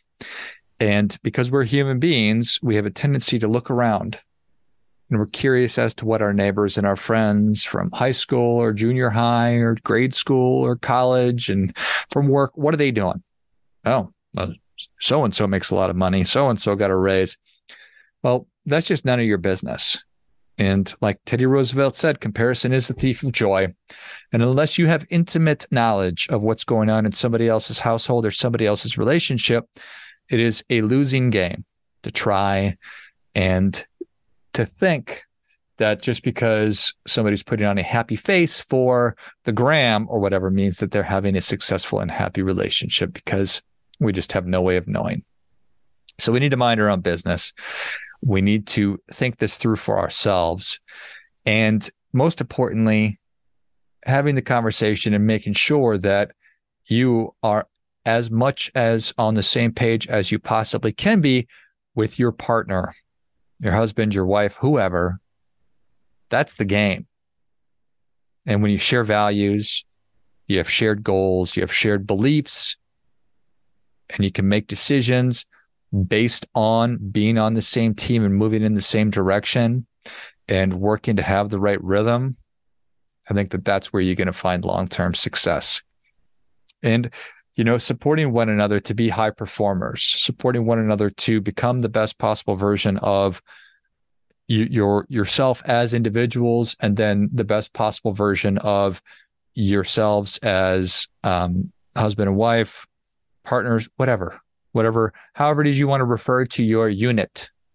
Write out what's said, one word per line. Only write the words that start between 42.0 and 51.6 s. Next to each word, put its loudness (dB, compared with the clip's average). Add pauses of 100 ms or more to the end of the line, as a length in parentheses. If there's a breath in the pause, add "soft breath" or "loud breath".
and -6
happy -4
relationship, -2
because -4 (360)
we 2
just -4
have -2
no 0
way 2
of -4
knowing. -4 (960)
So 2
we 2
need 2
to 0
mind 2
our 4
own 0
business. -2 (720 loud breath)
We 2
need 0
to -2 (100)
think -4
this -4
through 0
for -2
ourselves. -2 (640 loud breath)
And 2 (240)